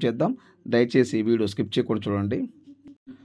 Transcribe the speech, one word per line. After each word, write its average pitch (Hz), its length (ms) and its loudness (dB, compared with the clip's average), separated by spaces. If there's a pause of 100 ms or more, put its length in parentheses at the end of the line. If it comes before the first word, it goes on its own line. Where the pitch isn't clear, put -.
చేద్దాం. 139 320 0 (320)
దయచేసి 120 500 2
ఈ 110 40 0
వీడియో 110 240 2
స్కిప్ 101 320 -4
చేయకుండా 110 320 -2
చూడండి. 104 380 -2 (760)